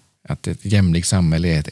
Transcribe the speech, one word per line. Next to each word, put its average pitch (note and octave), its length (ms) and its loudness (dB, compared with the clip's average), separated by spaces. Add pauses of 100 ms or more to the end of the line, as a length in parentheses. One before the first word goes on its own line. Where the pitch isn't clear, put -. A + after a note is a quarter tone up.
(300)
Att - 180 -8
ett F2 180 -8
jämlikt F#2 420 2
samhälle E2+ 400 0
är E2 120 2
ett, D2 120 -6